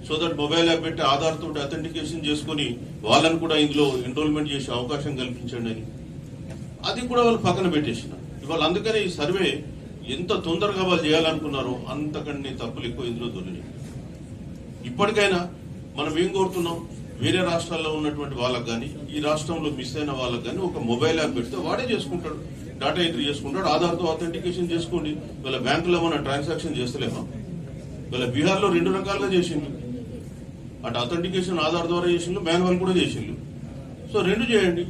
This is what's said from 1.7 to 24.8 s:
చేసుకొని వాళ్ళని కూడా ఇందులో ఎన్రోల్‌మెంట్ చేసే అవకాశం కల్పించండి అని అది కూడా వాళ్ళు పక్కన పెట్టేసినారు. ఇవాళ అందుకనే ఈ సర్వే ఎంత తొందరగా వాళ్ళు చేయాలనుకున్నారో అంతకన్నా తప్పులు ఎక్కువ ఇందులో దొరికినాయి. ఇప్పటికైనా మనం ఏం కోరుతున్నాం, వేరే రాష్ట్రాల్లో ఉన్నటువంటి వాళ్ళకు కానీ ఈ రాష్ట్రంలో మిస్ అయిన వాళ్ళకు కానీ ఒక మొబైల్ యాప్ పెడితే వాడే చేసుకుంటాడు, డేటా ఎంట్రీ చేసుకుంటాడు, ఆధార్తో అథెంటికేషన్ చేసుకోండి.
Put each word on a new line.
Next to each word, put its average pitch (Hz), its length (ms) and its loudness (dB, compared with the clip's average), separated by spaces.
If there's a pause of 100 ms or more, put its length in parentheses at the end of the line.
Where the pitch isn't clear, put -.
చేసుకొని 147 500 -2 (280)
వాళ్ళని 156 360 6
కూడా 160 160 2
ఇందులో 147 300 6 (200)
ఎన్రోల్‌మెంట్ 147 460 0
చేసే 135 200 -2
అవకాశం 131 440 -2
కల్పించండి 120 540 -4
అని 110 140 -4 (1000)
అది 240 220 -2
కూడా 240 140 4
వాళ్ళు 233 180 6
పక్కన 185 300 4
పెట్టేసినారు. - 760 -2
ఇవాళ 160 160 0
అందుకనే 202 380 2
ఈ 190 100 0
సర్వే 170 540 0 (440)
ఎంత 156 220 -4
తొందరగా 190 580 2
వాళ్ళు 170 180 4
చేయాలనుకున్నారో 151 720 2 (100)
అంతకన్నా 135 760 -4
తప్పులు 120 180 -6
ఎక్కువ 120 200 -4
ఇందులో 117 240 -4
దొరికినాయి. 92 340 -8 (1200)
ఇప్పటికైనా 202 640 2 (480)
మనం 151 220 0
ఏం 180 80 4
కోరుతున్నాం, 180 600 0 (340)
వేరే 175 180 4 (120)
రాష్ట్రాల్లో 165 380 0
ఉన్నటువంటి 147 460 -2
వాళ్ళకు 123 280 0
కానీ 117 320 -4 (220)
ఈ 147 40 -2
రాష్ట్రంలో 151 480 0
మిస్ 127 280 -4
అయిన 147 140 -2
వాళ్ళకు 120 320 -2
కానీ 131 140 -4
ఒక 180 200 -2
మొబైల్ 135 420 2
యాప్ 151 160 0
పెడితే 123 220 -2
వాడే 208 380 0
చేసుకుంటాడు, 170 400 -4 (440)
డేటా 156 280 2
ఎంట్రీ 147 220 0
చేసుకుంటాడు, 147 380 -2
ఆధార్తో 165 380 4
అథెంటికేషన్ 170 680 0
చేసుకోండి. 165 380 0